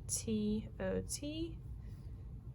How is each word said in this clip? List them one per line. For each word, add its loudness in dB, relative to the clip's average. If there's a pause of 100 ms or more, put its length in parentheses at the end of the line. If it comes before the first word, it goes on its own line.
T 4 (100)
O 4
T 0 (1000)